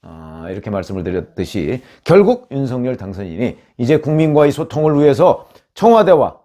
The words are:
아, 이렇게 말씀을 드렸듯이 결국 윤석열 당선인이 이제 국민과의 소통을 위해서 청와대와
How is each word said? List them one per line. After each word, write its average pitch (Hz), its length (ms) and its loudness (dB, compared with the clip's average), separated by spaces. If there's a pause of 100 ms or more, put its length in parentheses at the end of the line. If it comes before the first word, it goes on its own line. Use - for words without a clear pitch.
아, 80 460 -18
이렇게 98 200 -10
말씀을 95 340 -6
드렸듯이 92 760 -6 (220)
결국 202 460 2
윤석열 127 460 -6
당선인이 95 600 -8 (220)
이제 127 200 2
국민과의 151 540 2
소통을 151 460 -2
위해서 147 480 2 (280)
청와대와 190 720 4